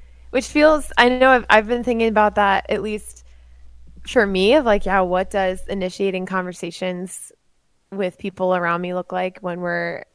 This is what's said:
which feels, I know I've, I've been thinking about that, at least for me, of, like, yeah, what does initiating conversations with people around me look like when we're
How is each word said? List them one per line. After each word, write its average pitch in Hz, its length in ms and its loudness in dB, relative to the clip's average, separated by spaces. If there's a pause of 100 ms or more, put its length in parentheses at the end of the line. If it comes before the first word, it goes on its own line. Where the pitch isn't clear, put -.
(320)
which 254 160 -2
feels, 302 500 4
I 240 120 6
know 254 220 4
I've, 247 180 4
I've 214 180 6
been 240 160 -2
thinking 226 260 0
about 208 260 2
that, 196 340 2
at 214 140 -2
least 214 420 -10 (840)
for 226 200 2
me, 196 280 4
of, 294 100 4
like, 208 200 2
yeah, 190 160 2
what 180 300 -2
does 185 360 -2
initiating 185 580 -4
conversations 180 1040 -8 (600)
with 196 280 -6
people 185 360 -2
around 175 260 -2
me 180 120 -6
look 180 180 -6
like 185 300 -6
when 175 200 -8
we're 170 420 -6 (120)